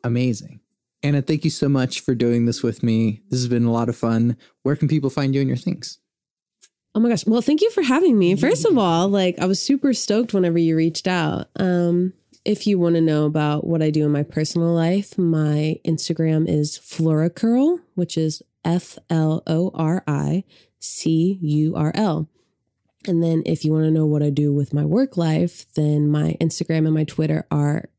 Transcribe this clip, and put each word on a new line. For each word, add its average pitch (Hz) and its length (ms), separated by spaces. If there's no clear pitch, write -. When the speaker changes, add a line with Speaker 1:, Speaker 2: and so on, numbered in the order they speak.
Speaker 1:
Amazing. 120 580
Anna, 143 180
thank 151 220
you 165 80
so 143 180
much 131 300
for 127 160
doing 120 300
this 117 180
with 117 180
me. 113 480
This 127 100
has 123 80
been 120 180
a 117 60
lot 117 160
of 117 80
fun. 117 400
Where 143 120
can 151 120
people 147 240
find 135 240
you 139 60
and 135 60
your 127 100
things? - 420
Speaker 2:
Oh 214 40
my 233 100
gosh. 214 180
Well, 226 140
thank 302 200
you 453 80
for 392 140
having 269 340
me. 185 180
First 370 300
of 330 140
all, 175 280
like, 190 300
I - 80
was 190 160
super 269 320
stoked 220 400
whenever 180 240
you 160 180
reached 160 320
out. 170 420
Um, 180 540
if 208 200
you 202 140
wanna 170 220
know 151 240
about 151 420
what 160 160
I 156 80
do 151 140
in 147 60
my 147 120
personal 170 500
life, 175 460
my 156 560
Instagram 160 640
is 151 280
Flora 160 520
Curl, 262 500
which 175 240
is 160 240
F 175 320
L 160 380
O 170 300
R 165 320
I 147 380
C 165 600
U 151 340
R 156 180
L. 165 340
And 170 160
then 165 220
if 160 180
you 156 80
wanna 156 200
know 156 140
what 147 180
I 147 60
do 143 240
with 143 200
my 147 100
work 226 320
life, 165 500
then 147 340
my 151 320
Instagram 160 440
and 160 80
my 156 120
Twitter 156 440
are 147 500